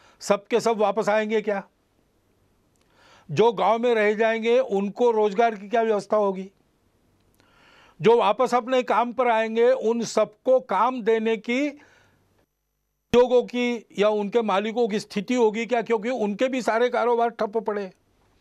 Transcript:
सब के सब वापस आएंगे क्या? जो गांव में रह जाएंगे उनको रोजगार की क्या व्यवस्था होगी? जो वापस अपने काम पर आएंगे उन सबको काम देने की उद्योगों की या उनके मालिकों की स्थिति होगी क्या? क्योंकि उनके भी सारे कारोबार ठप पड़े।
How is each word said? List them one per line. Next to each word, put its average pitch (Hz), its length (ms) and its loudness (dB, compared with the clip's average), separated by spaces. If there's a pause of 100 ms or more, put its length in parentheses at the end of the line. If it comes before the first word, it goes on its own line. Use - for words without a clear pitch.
(220)
सब 202 240 -2
के 233 140 0
सब 226 180 0
वापस 202 300 0
आएंगे 214 340 0
क्या? 202 200 -4 (1700)
जो 196 240 2
गांव 190 260 0
में 240 160 0
रह 214 200 2
जाएंगे 226 440 0
उनको 202 540 0
रोजगार 214 420 2
की 202 140 -16
क्या 226 140 0
व्यवस्था 214 340 0
होगी? 196 340 -2 (1500)
जो 214 160 6
वापस 233 380 2
अपने 254 300 0
काम 233 280 0
पर 240 180 0
आएंगे 226 400 2
उन 233 340 0
सबको 220 580 0
काम 247 400 -2
देने 226 360 0
की 247 300 -2
उद्योगों - 1800 -4
की 240 420 -4 (120)
या 202 120 2
उनके 214 320 -2
मालिकों 214 460 0
की 202 120 -2
स्थिति 208 340 -6
होगी 226 320 0
क्या? 233 160 -2
क्योंकि 220 280 -2
उनके 220 380 -2
भी 254 140 -4
सारे 233 280 0
कारोबार 233 400 0
ठप 214 280 -6
पड़े। 202 320 -6 (500)